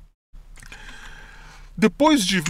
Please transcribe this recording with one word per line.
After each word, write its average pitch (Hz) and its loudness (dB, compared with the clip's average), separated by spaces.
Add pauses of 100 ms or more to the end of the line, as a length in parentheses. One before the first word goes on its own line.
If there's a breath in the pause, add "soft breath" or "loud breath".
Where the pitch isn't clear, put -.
(1800 loud breath)
Depois 269 4
de 185 0